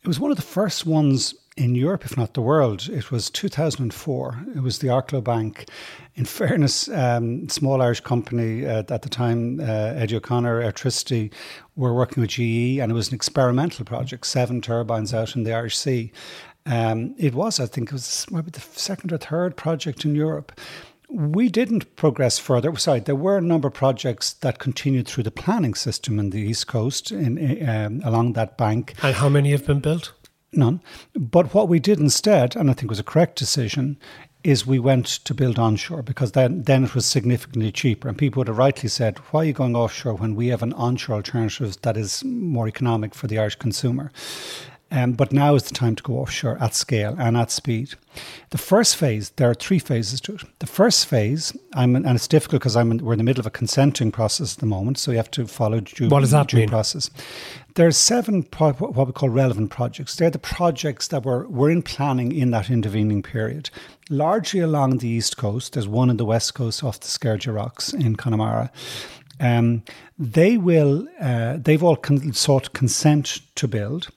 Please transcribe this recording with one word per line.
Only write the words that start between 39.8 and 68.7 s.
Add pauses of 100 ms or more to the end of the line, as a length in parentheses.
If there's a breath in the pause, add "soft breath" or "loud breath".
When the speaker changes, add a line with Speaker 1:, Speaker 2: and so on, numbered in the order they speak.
Speaker 1:
when
we
have
an
onshore
alternative
that
is
more
economic
for
the
Irish
consumer?" (800 loud breath)
Um,
but
now
is
the
time
to
go
offshore
at
scale
and
at
speed. (560 loud breath)
The
first
phase,
there
are
three
phases
to
it. (160)
The
first
phase, (200)
I'm
in,
and
it's
difficult
'cause
I'm
in,
we're
in
the
middle
of
a
consenting
process
at
the
moment,
so
you
have
to
follow
due,
Speaker 2:
What
does
that
Speaker 1:
due
Speaker 2:
mean?
Speaker 1:
process. (640 loud breath)
There
are
seven
pro-,
what
we
call
relevant
projects.
They're
the
projects
that
were,
were
in
planning
in
that
intervening
period, (400 loud breath)
largely
along
the
East
Coast.
There's
one
in
the
West
Coast
off
the
Skerja
Rocks
in
Connemara. (680 loud breath)